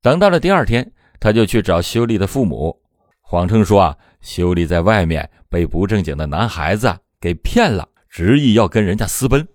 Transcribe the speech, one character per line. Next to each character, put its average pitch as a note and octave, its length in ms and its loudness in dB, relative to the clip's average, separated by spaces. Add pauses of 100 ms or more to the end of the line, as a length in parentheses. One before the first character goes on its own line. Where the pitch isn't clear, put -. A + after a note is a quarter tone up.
等 D3 180 2
到 G3+ 100 4
了 F3 80 2
第 E3+ 140 0
二 E3+ 140 2
天， A#2 260 -2 (260)
他 G#2+ 140 2
就 A2 140 4
去 A2 160 0
找 F2 200 0
修 A#2 240 -2
理 A2+ 120 -2
的 G2 100 0
父 C3+ 160 -2
母， D2+ 340 -4 (440)
谎 F2 260 -2
称 A2 160 2
说 G2+ 160 4
啊， D#2+ 180 2 (220)
修 F2+ 340 -2
理 E2+ 120 0
在 E2+ 160 0
外 G2 240 2
面 D#2 260 -4 (160)
被 F2 180 -2
不 F2+ 220 -2
正 G2+ 160 -2
经 D2 140 -6
的 D#2 80 -6
男 E2 220 -4
孩 F2+ 280 -4
子 A2 180 -2 (280)
给 F2 140 -4
骗 G#3+ 360 0
了， F2+ 160 -4 (220)
执 G2 280 2
意 C3+ 160 2
要 G#2+ 140 4
跟 G#2+ 160 0
人 G2 140 -2
家 A2 100 -4
私 - 220 -4
奔。 C#3+ 260 0